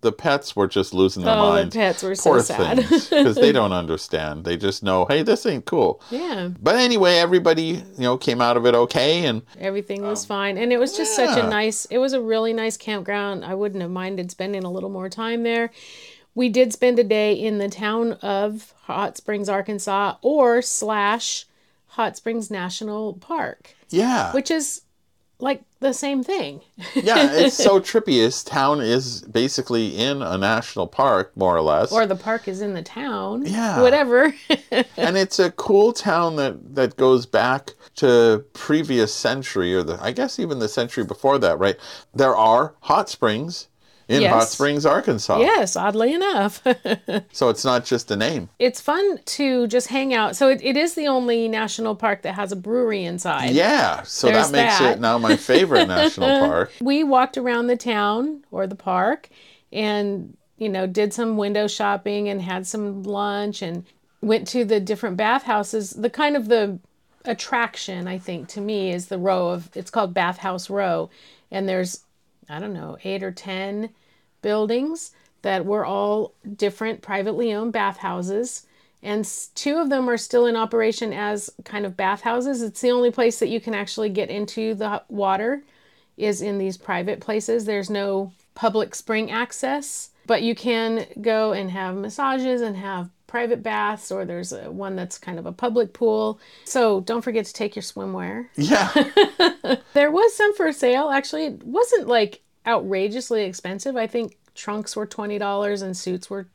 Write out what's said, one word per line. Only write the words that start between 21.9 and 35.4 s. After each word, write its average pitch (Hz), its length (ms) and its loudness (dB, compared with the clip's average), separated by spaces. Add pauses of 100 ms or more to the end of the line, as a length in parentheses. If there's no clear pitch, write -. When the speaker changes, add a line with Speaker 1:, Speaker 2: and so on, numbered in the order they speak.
Speaker 2:
Springs 226 340 -6
National 208 640 -6
Park. - 600 -8 (140)
Speaker 1:
Yeah. 214 440 0
Speaker 2:
Which - 180 -2
is, 320 320 -2 (560)
like, 269 240 -4 (180)
the 262 140 0
same 277 280 -2
thing. 147 380 -4 (180)
<laughs> - 160 -14
Speaker 1:
Yeah, 277 380 4
it's 277 240 4
so 196 240 6
trippy. 190 380 2
This 113 260 2
town 139 380 2
is 120 400 0
basically 117 720 -2
in 135 240 0
a 90 160 -2
national 101 520 0
park, 113 480 2
more 90 200 4
or 80 60 4
less. 78 280 4
Speaker 2:
Or 226 140 2
the 190 120 -2
park 220 320 -6
is 190 120 -8
in 202 140 -6
the 165 80 -8
town. 220 640 -8
Speaker 1:
Yeah. 214 340 0
Speaker 2:
Whatever. 262 600 4
<laughs> - 40 -20 (540)
Speaker 1:
And 175 180 2
it's 190 220 0
a 180 140 4